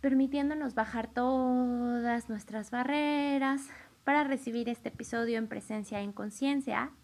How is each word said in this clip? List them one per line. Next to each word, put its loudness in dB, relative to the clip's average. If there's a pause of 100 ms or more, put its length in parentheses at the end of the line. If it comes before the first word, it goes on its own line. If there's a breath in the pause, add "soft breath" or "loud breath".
permitiéndonos 2
bajar -2
todas 2
nuestras -6
barreras 2 (360 loud breath)
para 4
recibir -2
este -6
episodio -2
en -2
presencia -6
y -4
en -6
conciencia -2 (120)